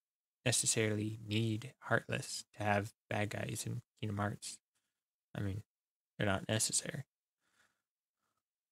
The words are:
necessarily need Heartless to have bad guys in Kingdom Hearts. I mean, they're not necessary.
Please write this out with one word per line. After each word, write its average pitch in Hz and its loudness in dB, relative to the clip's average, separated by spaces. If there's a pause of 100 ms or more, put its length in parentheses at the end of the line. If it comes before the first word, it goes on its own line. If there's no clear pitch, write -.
(440)
necessarily 107 2
need 113 0
Heartless - 0 (100)
to 104 -6
have 104 2 (160)
bad 104 0
guys 110 -4
in 117 -4 (160)
Kingdom 107 -2
Hearts. - -4 (760)
I - -2
mean, 101 -2 (560)
they're 107 2
not 98 2
necessary. - 0 (1700)